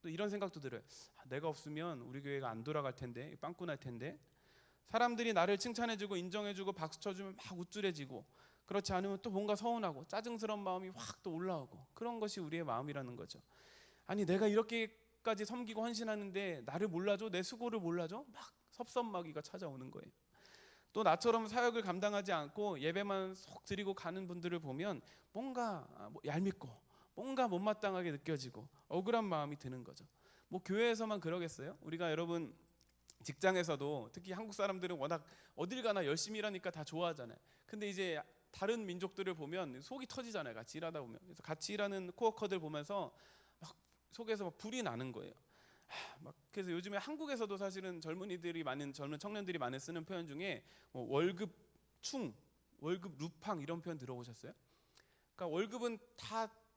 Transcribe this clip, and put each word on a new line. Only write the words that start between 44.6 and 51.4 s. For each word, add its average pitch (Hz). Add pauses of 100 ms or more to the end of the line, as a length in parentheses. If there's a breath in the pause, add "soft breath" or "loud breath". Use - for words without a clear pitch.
나는 131
거예요. 95 (540 loud breath)
하, -
막, 147 (160)
그래서 185
요즘에 180
한국에서도 269
사실은 190
젊은이들이 170
많은, 139
젊은 147
청년들이 202
많이 127
쓰는 165
표현 170
중에 151 (280 loud breath)
뭐, 127
월급 175 (500)